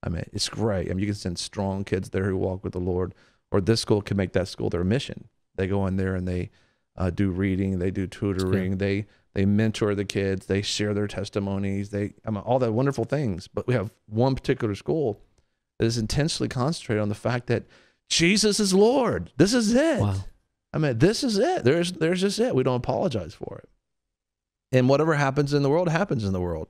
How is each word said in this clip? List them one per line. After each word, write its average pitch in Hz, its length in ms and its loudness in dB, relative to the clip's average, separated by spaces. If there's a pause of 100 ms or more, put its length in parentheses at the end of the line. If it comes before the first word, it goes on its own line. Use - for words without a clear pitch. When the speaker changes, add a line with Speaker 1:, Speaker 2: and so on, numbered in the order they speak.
Speaker 1:
I - 60 -4
mean, 85 240 -4
it's - 160 -4
great. 104 400 -2
I - 40 -2
mean, 92 60 -2
you 101 60 0
can 104 100 -2
send 92 240 -6
strong 98 440 -4
kids 95 260 -4
there 95 160 -2
who 95 120 -2
walk 95 260 -4
with 95 100 -8
the 92 60 -6
Lord, 90 340 -2 (380)
or 101 100 2
this 110 200 2
school 107 200 2
can 101 160 -2
make 95 160 0
that 90 140 0
school 107 220 -4
their 87 140 -2
mission. - 460 -2 (260)
They 95 120 -2
go 98 200 0
in 92 80 -2
there 95 200 -2
and 90 120 -4
they, 90 240 -4 (460)
uh, 90 140 0
do 98 200 2
reading, 95 480 0
they 92 120 0
do 95 140 -4
tutoring, 95 680 -2
Speaker 2:
Yeah. 98 40 -4
Speaker 1:
they, 98 280 -2 (280)
they 98 120 2
mentor 104 500 2
the 98 100 -2
kids, 98 400 -2
they 98 160 0
share 104 320 -2
their 104 140 -2
testimonies, 98 800 -4
they, 101 240 -4 (120)
I 110 60 -4
mean, 101 120 -6
all 123 160 0
the 120 120 2
wonderful 123 340 0
things. 117 420 -4
But - 200 -6
we 123 60 2
have 110 160 0 (160)
one 123 300 0
particular 120 400 -2
school 143 460 -2 (580)
that 113 60 2
is 117 120 0
intentionally 120 520 -2
concentrated 123 520 -2
on 104 80 -2
the 104 60 -4
fact 120 320 -4
that 117 160 0 (460)
Jesus 202 500 2
is 196 140 2
Lord. 208 640 4
This 196 160 6
is 233 200 4
it. 285 280 4
Speaker 2:
Wow. 101 140 0 (580)
Speaker 1:
I - 40 -4
mean, 139 220 0
this 190 240 4
is 226 140 0
it. 339 260 2
There's, 170 300 2
there's 175 280 0
just 196 180 0
it. 233 140 2
We 131 100 2
don't 131 120 2
apologize 123 580 -2
for - 300 -14
it. - 60 -20 (1000)
And 127 180 4
whatever 151 260 4
happens 143 380 0
in 143 100 2
the 139 60 2
world, 170 200 2
happens 160 340 -2
in 98 100 0
the 90 80 -2
world. 85 280 -4